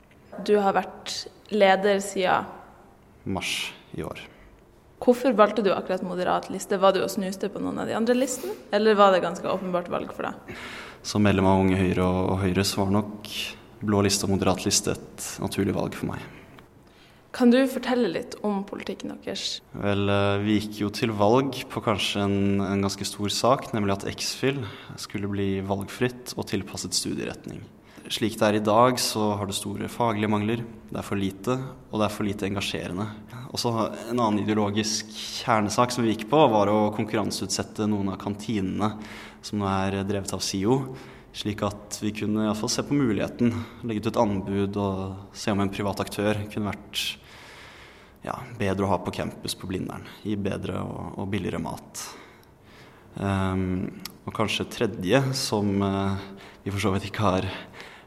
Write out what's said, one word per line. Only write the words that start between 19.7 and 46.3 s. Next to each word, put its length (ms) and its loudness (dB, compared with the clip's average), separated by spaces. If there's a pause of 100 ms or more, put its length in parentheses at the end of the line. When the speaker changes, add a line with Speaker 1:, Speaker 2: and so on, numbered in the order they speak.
Speaker 2:
Vel, 340 0
eh, 360 2
vi 160 4
gikk 220 -8
jo 80 0
til 200 -2
valg 440 4 (140)
på 140 -6
kanskje 400 0
en, 400 2
en 200 0
ganske 220 -2
stor 260 -4
sak, 440 2
nemlig 200 2
at 220 -4
X-Fil 480 -2 (320)
skulle 320 -8
bli 340 0
valgfritt 760 -4
og 80 -4
tilpasset 480 -4
studieretning. 680 -4 (460)
Slik 300 -2
det 60 2
er 120 6
i 40 4
dag, 400 6
så 400 0
har 80 -4
det 80 -4
store 340 -6
faglige 400 0
mangler, 280 2 (340)
det 80 -6
er 20 -8
for 140 -4
lite, 420 -2 (340)
og 80 -2
det 60 4
er 80 0
for 100 -4
lite 220 -2
engasjerende. 640 -4 (420)
Og 80 -8
så 140 0 (400)
en 80 0
annen 260 2
ideologisk 640 0
kjernesak 800 0
som 120 0
vi 100 4
gikk 160 -6
på, 220 8
var 160 6
å 260 4
konkurranseutsette 960 -2
noen 220 0
av 80 -6
kantinene 800 -2 (440)
som 180 -4
nå 60 0
er 380 0
drevet 300 -4
av 60 -4
sio, 560 0 (380)
slik 300 -4
at 380 -4
vi 100 -2
kunne 320 -2
i 60 0
hvert 80 -2
fall 120 -4
se 140 -2
på 100 -2
muligheten, 680 0 (200)
legge 200 -2
ut 40 0
et 120 0
anbud 580 0
og 380 -2 (180)
se 180 -4
om 120 2
en 60 2
privat 340 -4
aktør 320 0 (160)